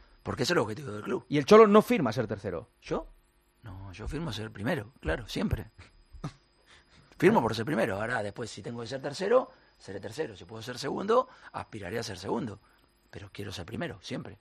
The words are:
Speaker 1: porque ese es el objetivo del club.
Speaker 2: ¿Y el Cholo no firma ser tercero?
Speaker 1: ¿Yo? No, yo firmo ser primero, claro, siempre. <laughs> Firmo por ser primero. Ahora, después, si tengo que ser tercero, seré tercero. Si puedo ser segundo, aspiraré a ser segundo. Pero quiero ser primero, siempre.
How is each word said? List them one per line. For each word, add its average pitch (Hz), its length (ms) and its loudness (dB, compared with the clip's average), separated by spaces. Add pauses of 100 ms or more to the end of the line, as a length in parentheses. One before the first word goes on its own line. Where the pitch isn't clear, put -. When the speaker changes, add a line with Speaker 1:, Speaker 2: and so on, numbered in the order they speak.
(220)
Speaker 1:
porque 104 220 -2
ese 120 80 0
es 175 40 4
el - 20 4
objetivo 110 340 -4
del 104 100 -8
club. 110 260 -4
Speaker 2:
¿Y 143 100 2
el 143 80 2
Cholo 220 200 12
no 208 160 8
firma 160 300 2
ser 117 160 -2
tercero? 98 420 -6 (120)
Speaker 1:
¿Yo? - 240 -4 (560)
No, 95 300 -14
yo 104 160 -12
firmo 147 240 -4
ser 107 200 -8
primero, 110 480 -4
claro, 151 280 -4
siempre. - 420 -2 (520)
<laughs> 143 60 -6 (920)
Firmo 185 240 8
por 110 120 2
ser 110 100 -2
primero. 113 360 0
Ahora, 113 220 -2
después, 104 280 -8
si 104 120 -14
tengo 120 180 -10
que 117 60 -10
ser 131 160 -8
tercero, 190 480 0 (280)
seré 95 220 -10
tercero. 107 360 -8
Si 92 80 -18
puedo 110 180 -14
ser 123 160 -8
segundo, 202 500 0 (240)
aspiraré 101 460 -8
a 120 40 -4
ser 107 160 -8
segundo. 107 420 -6 (500)
Pero 98 220 -16
quiero 101 200 -10
ser 95 120 -8
primero, 110 380 -8
siempre. 107 380 -10